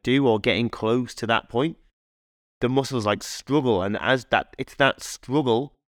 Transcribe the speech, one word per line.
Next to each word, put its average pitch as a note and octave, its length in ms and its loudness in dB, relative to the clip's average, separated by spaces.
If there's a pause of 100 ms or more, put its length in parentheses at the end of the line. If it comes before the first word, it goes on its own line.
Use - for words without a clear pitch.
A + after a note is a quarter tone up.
do C3+ 240 2
or A2 120 4
getting A2 320 0
close A#2+ 460 -2
to A2+ 100 -8
that A2+ 240 0
point, D3 260 -2 (840)
the A#2+ 80 2
muscles, C3 340 0
like, G#2 180 0
struggle. B2+ 600 0
And G2+ 160 -2
as A#2+ 320 0
that, - 260 0
it's - 200 -10
that - 260 2
struggle C3 720 -2 (180)